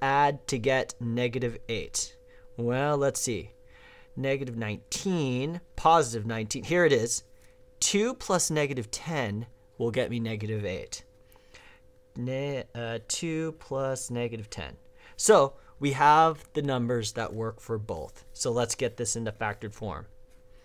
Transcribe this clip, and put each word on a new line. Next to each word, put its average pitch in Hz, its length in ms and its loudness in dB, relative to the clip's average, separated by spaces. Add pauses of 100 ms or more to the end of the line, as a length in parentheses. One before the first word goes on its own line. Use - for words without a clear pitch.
add 143 480 2
to 131 100 -2
get 131 400 0
negative 120 580 -2 (120)
eight? - 480 -6 (400)
Well, 131 400 0
let's 139 240 0
see. 104 300 -4 (680)
Negative 135 400 -2
nineteen, 135 1040 -2 (160)
positive 131 480 4
nineteen. 110 400 -4
Here 175 180 4
it 156 80 8
is. 120 320 2 (560)
Two 226 360 2
plus - 340 0
negative 139 420 0
ten 120 540 -4 (320)
will 120 140 0
get 123 180 0
me 120 100 -2
negative 107 460 -4
eight. - 380 -8 (1120)
Ne-, 131 460 -4 (100)
uh, 117 340 -6
two 160 520 -4
plus 135 500 -4
negative 117 400 -6
ten. 71 260 -10 (400)
So 156 380 6 (240)
we 143 140 0
have 151 640 6
the 151 80 -2
numbers 120 500 0
that 113 220 -6
work 110 260 -6
for 113 180 -6
both. 87 540 -8
So - 180 -4
let's 117 260 0
get 117 200 -2
this 117 220 -4
into 113 140 -4
factored 104 420 -6
form. 92 340 -8 (580)